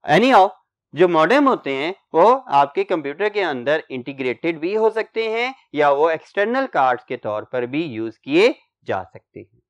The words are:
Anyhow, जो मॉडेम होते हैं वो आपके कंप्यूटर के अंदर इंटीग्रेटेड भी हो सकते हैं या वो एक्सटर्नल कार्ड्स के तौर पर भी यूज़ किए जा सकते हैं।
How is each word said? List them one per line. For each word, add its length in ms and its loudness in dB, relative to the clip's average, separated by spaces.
Anyhow, 440 4
जो 140 4
मॉडेम 400 4
होते 280 -2
हैं 180 -6
वो 180 6
आपके 540 0
कंप्यूटर 440 -4
के 120 -2
अंदर 500 -2
इंटीग्रेटेड 680 -6
भी 160 -6
हो 160 0
सकते 380 -6
हैं 240 -4
या 160 2
वो 180 2
एक्सटर्नल 600 -2
कार्ड्स 340 0
के 160 -10
तौर 340 -8
पर 120 -4
भी 180 -6
यूज़ 360 -8
किए 340 2
जा 160 -6
सकते 360 -20
हैं। 200 -20